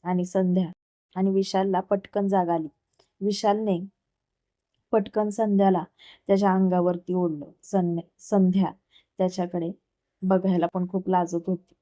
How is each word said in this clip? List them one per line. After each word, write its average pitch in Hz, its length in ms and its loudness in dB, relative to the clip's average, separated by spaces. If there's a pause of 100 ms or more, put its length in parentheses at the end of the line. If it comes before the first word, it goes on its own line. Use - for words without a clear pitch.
आणि 180 220 0
संध्या 185 400 0 (500)
आणि 190 140 0
विशालला 190 520 0
पटकन 202 460 -2
जाग 185 220 2
आली. 160 180 -2 (520)
विशालने 208 580 0 (1120)
पटकन 214 380 0
संध्याला 196 520 2 (460)
त्याच्या 196 240 4
अंगावरती 180 640 0
ओढलं. 165 360 -2 (140)
संध्या, 175 400 -2 (160)
संध्या 190 520 2 (460)
त्याच्याकडे 180 520 -2 (520)
बघायला 185 520 2
पण 180 140 -2
खूप 185 200 -4
लाजत 175 380 0
होती. - 340 -6